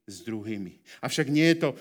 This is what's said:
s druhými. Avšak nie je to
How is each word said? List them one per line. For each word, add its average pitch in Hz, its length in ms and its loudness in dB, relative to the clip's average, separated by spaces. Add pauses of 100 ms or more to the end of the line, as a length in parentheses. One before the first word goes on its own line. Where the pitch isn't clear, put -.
s 95 160 -16
druhými. 104 640 -8 (160)
Avšak 135 320 -2
nie 156 240 6
je 165 80 -2
to 143 60 2 (100)